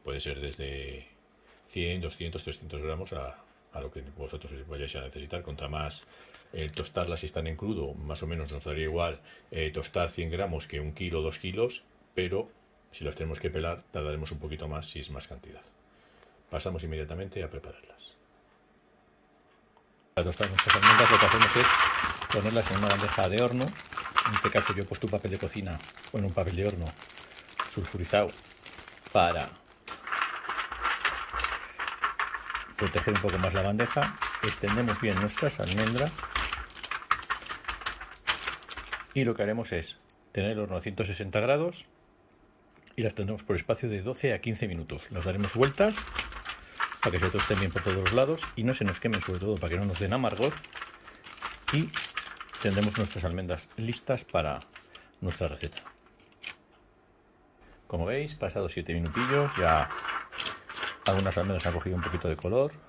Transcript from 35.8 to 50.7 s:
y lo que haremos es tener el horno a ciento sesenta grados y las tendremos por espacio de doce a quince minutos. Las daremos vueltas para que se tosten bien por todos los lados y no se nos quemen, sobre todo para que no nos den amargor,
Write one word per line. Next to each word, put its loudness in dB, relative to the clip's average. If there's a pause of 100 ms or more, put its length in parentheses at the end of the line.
y 4
lo 4
que 0
haremos 0
es -4 (340)
tener 2
el -2
horno -2
a -2
ciento -2
sesenta -2
grados 2 (1120)
y 0
las 0
tendremos -4
por 0
espacio 0
de -2
doce 0
a -2
quince -2
minutos. -6
Las -4
daremos 0
vueltas 6 (1080)
para 4
que 2
se 4
tosten 2
bien 2
por -2
todos 2
los 2
lados 6 (140)
y 0
no 4
se 0
nos 2
quemen, 0
sobre -2
todo 2
para -2
que 2
no 0
nos 0
den 2
amargor, 2 (1160)